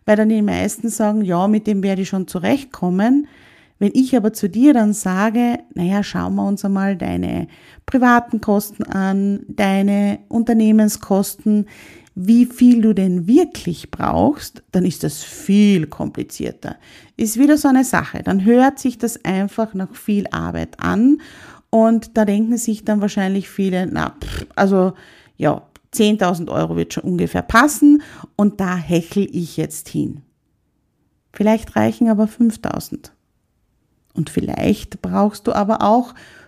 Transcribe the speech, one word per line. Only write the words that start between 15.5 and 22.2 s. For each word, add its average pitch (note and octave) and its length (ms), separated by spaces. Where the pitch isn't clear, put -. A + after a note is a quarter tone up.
komplizierter. - 920
Ist A3 220
wieder D4 220
so D4 80
eine C4 160
Sache. - 400
Dann F#3+ 200
hört B3 360
sich A#3+ 180
das - 260
einfach G3 520
nach F#3 200
viel G3+ 360
Arbeit E2 480
an A#3 420
und A3+ 480
da A3 80